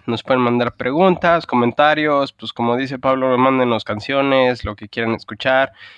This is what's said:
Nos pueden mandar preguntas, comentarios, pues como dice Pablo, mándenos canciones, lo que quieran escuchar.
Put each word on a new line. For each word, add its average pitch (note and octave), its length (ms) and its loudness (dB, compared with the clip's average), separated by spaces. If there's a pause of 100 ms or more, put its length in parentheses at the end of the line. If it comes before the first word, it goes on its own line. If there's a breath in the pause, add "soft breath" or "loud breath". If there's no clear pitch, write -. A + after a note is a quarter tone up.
Nos A#2 180 -4
pueden B2+ 200 2
mandar A#2+ 340 0
preguntas, E3+ 680 0
comentarios, C#3+ 880 0
pues - 220 -14
como A#2 240 -2
dice C3 220 -6
Pablo, C3 380 0
mándenos B2+ 460 2
canciones, C3 800 0
lo G#2 140 -8
que G#2+ 100 -16
quieran A2+ 280 -4
escuchar. C3 580 -2 (240 loud breath)